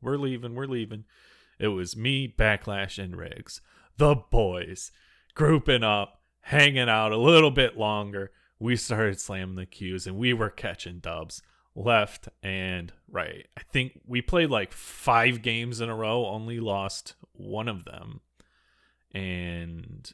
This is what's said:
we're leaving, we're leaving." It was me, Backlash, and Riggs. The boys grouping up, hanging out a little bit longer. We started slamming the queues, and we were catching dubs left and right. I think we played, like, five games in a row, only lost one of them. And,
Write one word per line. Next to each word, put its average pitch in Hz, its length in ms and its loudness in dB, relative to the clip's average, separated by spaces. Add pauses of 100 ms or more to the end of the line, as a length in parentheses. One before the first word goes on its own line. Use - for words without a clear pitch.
we're 127 140 -2
leaving, 123 380 -6
we're 135 120 -8
leaving." 110 380 -6 (540)
It 107 100 0
was 92 280 -4
me, 135 300 -2 (100)
Backlash, 98 680 0
and 90 140 -8
Riggs. - 440 -14 (360)
The 147 200 6
boys 92 760 0 (440)
grouping 147 500 4
up, 104 360 0 (200)
hanging 139 480 4
out 110 240 4
a 110 40 2
little 156 360 8
bit 127 260 2
longer. 104 540 -2 (260)
We 117 180 0
started 110 440 0
slamming 92 360 -8
the 92 100 -8
queues, 92 400 -8
and 95 100 -8
we 123 160 2
were 110 180 -2
catching 87 480 -10
dubs 82 440 -10 (340)
left 107 520 2 (140)
and 92 500 -6 (160)
right. 82 380 -8 (100)
I - 60 -16 (100)
think 127 340 -2
we 123 160 -2
played, 165 280 2
like, 107 220 -2
five 117 720 2
games 117 380 -4
in 117 80 -4
a 113 60 -4
row, 110 320 0
only 110 340 -6
lost 98 540 -4 (180)
one 104 360 -8
of 95 160 -8
them. 95 360 -16 (920)
And, 87 1000 -8